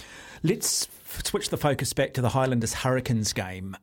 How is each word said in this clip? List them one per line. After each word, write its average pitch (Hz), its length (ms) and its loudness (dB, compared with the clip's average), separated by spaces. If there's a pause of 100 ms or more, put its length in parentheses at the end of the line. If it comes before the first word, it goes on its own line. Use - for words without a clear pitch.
(440)
Let's - 460 0 (160)
f-, - 200 -6
switch - 220 -2
the - 80 -2
focus 143 380 2
back 135 220 0
to 131 60 0
the 120 60 6
Highlanders 123 460 2
Hurricanes 123 580 2
game. 95 520 -6